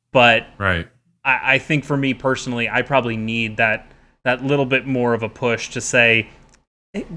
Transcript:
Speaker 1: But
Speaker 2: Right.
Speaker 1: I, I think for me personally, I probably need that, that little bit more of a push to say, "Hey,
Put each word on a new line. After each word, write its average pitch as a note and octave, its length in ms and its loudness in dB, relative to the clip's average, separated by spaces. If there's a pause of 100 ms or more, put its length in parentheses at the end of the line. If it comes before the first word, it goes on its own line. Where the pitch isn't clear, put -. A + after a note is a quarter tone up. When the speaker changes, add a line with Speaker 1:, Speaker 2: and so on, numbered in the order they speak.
(100)
Speaker 1:
But A#2+ 360 4 (100)
Speaker 2:
Right. F#2 320 -2 (340)
Speaker 1:
I, C3 180 0 (140)
I C3+ 40 2
think D3 260 -2
for C#3+ 140 -4
me C3+ 160 -2
personally, B2 540 -4
I A2+ 120 -2
probably A#2+ 380 -2
need A2 400 -4
that, A2+ 340 -2 (320)
that B2+ 180 0
little C#3 220 0
bit B2+ 220 0
more B2 260 0
of A#2 100 -2
a A2 60 -6
push A#2 420 -4
to A#2 120 -8
say, A2+ 460 4 (680)
"Hey, G3+ 100 -8 (120)